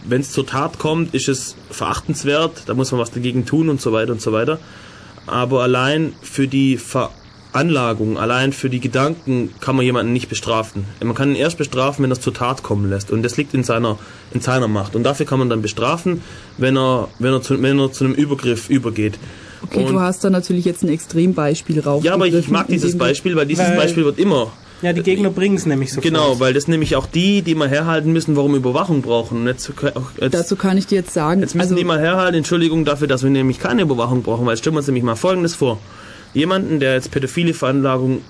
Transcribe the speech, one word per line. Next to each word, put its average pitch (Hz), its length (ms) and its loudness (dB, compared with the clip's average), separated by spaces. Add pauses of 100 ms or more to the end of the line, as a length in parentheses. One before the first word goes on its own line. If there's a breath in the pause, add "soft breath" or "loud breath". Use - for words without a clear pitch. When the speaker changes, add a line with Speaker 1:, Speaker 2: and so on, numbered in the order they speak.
Speaker 1:
wenn's 131 260 -2
zur 135 140 -2
Tat 143 340 -4
kommt, 160 360 -2
ist 135 140 -2
es - 260 -4 (160)
verachtenswert, 143 960 -2
da 113 60 -2
muss 127 180 0
man 127 80 0
was 117 120 -2
dagegen 123 340 -2
tun 160 240 2
und 143 120 0
so 113 120 0
weiter 113 180 0
und 113 100 -4
so 117 120 -2
weiter. 127 260 0 (680 loud breath)
Aber 127 380 0
allein 131 580 2
für - 280 -2
die 135 280 2 (760)
Veranlagung, 120 640 0
allein 123 340 0
für 135 180 -4
die 123 100 -4
Gedanken 131 720 -2 (100)
kann 131 140 -2
man 127 100 2
jemanden 120 260 0
nicht 123 180 -2
bestrafen. 110 560 -4 (180)
Man 117 120 -2
kann 139 140 0
ihn 139 60 2
erst 170 220 0
bestrafen, 139 460 -2
wenn 131 80 2
er 127 60 0
es 127 40 -8
zur 120 120 -4
Tat 123 300 -4
kommen 101 260 0
lässt. 98 220 -4
Und 110 120 0
das 117 140 -2
liegt 143 160 -4
in 127 100 2
seiner, 117 340 0 (360 loud breath)
in 123 80 -2
seiner 127 260 0
Macht. 104 280 -2
Und 117 80 0
dafür 139 220 0
kann 135 140 0
man 127 100 2
dann 113 120 0
bestrafen, 160 600 -2 (360 loud breath)
wenn 131 200 2
er, 127 300 2 (120)
wenn 127 140 2
er 127 80 2
zu, 131 200 0
wenn 139 180 4
er 135 120 2
zu 135 140 -2
einem 131 80 2
Übergriff 135 560 0
übergeht. 107 440 0 (480 loud breath)
Speaker 2:
Okay, - 240 -4
Speaker 1:
Und - 80 2
Speaker 2:
du 190 80 2
hast 180 220 -2
da 196 60 2
natürlich 180 360 0
jetzt 175 180 0
ein 180 60 2
Extrembeispiel 165 880 0
Speaker 1:
Ja, 151 80 0
aber 160 420 2
ich 170 60 2
Speaker 2:
raufgegriffen, 165 200 2
Speaker 1:
mag 170 140 0
dieses 175 240 2
Speaker 2:
indem 175 80 -2
du 127 60 2
Speaker 1:
Beispiel, 143 320 0
weil 151 80 2
dieses 165 240 2
Speaker 3:
Weil 175 80 4
Speaker 1:
Beispiel 170 260 2
wird 143 160 0
immer 143 320 2 (300 loud breath)
Speaker 3:
Ja, 175 100 0
die 170 120 0
Gegner 190 260 2
bringen's 190 360 0
nämlich 135 280 0
sofort. 139 100 -4
Speaker 1:
Genau, 151 380 2
weil 131 120 4
das 139 140 0
nämlich 156 300 2
auch 135 80 -2
die, 190 380 2
die 160 120 0
man 147 140 0
herhalten 160 420 2
müssen, 160 240 2
warum 143 200 2
Überwachung 139 460 0
brauchen. 117 400 -2
Und 117 60 0
jetzt, 127 240 -4 (240)
auch 131 240 -8
jetzt 131 140 0
Speaker 2:
Dazu 170 240 0
kann 190 200 2
ich 190 100 0
dir 202 80 0
jetzt 180 180 -2
sagen, 165 260 2
Speaker 1:
Jetzt - 160 -2
müssen 180 140 2
Speaker 2:
also 185 60 2
Speaker 1:
die 175 100 2
mal 165 140 2
herhalten, 180 360 2
Entschuldigung 165 480 2
dafür, 147 240 0
dass 127 160 0
wir 135 60 4
nämlich 131 300 2
keine 220 240 0
Überwachung 127 380 0
brauchen, 113 240 -2
weil 113 120 0
stellen 160 180 -2
wir 156 40 2
uns 139 80 -4
nämlich 127 180 0
mal 117 100 0
Folgendes 175 400 0
vor. 120 240 0 (540 loud breath)
Jemanden, 160 480 0
der 131 140 2
jetzt 131 160 -2
pädophile 160 420 0
Veranlagung 131 640 0 (100)